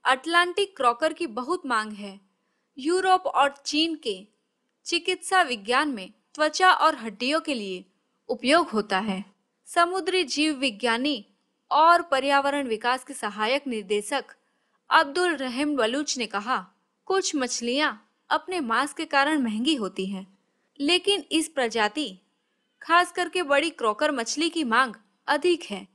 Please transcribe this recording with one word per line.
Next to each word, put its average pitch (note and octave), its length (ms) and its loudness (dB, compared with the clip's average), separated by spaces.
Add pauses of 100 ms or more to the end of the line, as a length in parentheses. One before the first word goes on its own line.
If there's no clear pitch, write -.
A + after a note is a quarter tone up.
अटलांटिक F4 720 0
क्रॉकर C4 360 2
की E4 140 -6
बहुत B3+ 380 -6
मांग G#3+ 280 -2
है। G3 280 -14 (560)
यूरोप F#4 500 2
और C#4+ 280 2 (100)
चीन D#4+ 300 0
के G#3 320 -8 (580)
चिकित्सा F4 560 0
विज्ञान B3 480 0
में F#3+ 240 -10 (220)
त्वचा D#4 380 4
और D#4 220 2
हड्डियों B3 460 -4
के D#4 120 -6
लिए F#3+ 320 -8 (420)
उपयोग C#4 420 2
होता G#3 300 -2
है। G3 260 -4 (400)
समुद्री F4 580 0
जीव D4 300 0
विज्ञानी B3 720 -2 (460)
और E4+ 300 6
पर्यावरण C#4 680 0
विकास A#3+ 360 -2
के C#4 100 -16
सहायक A3+ 540 -2
निर्देशक G#3 580 -2 (640)
अब्दुल D#4+ 460 2
रहम C4+ 400 -4
बलूच C4 420 -2
ने A#3 80 -4
कहा, G3+ 460 -4 (340)
"कुछ F#4 300 0
मछलियां B3 600 -2 (340)
अपने F4 300 -2
मांस B3 340 -2
के D#4+ 120 -8
कारण C#4+ 360 2
महंगी A#3+ 340 0
होती F#3+ 300 -4
हैं, G3 340 -10 (400)
लेकिन F4+ 520 2
इस D#4+ 160 0
प्रजाति, A3+ 720 -2 (600)
खास F4 300 2
करके F4+ 320 -2
बड़ी D4+ 260 2
क्रॉकर A#3 420 0
मछली C#4+ 380 -2
की D#4+ 140 -4
मांग A#3 320 2 (320)
अधिक D4+ 360 2
है G3 320 -12